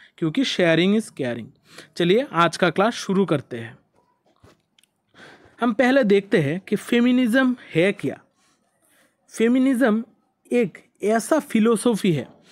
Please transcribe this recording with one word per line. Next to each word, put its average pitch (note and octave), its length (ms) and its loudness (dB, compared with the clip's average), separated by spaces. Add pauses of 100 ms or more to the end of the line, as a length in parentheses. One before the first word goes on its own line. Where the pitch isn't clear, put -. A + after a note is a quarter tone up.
(180)
क्योंकि E3 260 -2
sharing F#3 580 2
is - 200 -12
caring। A#2 240 -6 (520)
चलिए G3+ 340 2
आज E3 260 0
का F3+ 120 2
क्लास G#3 240 0
शुरू G3 320 -2
करते B2+ 320 -6
हैं। A#2 200 -14 (1800)
हम A#3 120 0
पहले B3+ 300 2
देखते G3+ 340 2
हैं D#3 300 -2
कि G#3+ 80 -2
फेमिनिज्म B3 800 0 (200)
है F3+ 160 2
क्या। - 280 -8 (1160)
फेमिनिज्म A#3+ 640 2 (480)
एक A#3+ 260 -2 (260)
ऐसा A3+ 360 0
फिलॉसफी A3 720 0
है C3 160 -4 (240)